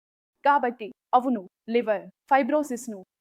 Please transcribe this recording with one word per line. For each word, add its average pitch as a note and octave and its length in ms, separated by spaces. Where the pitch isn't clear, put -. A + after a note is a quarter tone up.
కాబట్టి B3 420
అవును, A#3+ 240
లివర్ G#3+ 300
ఫైబ్రోసిస్ను C4+ 680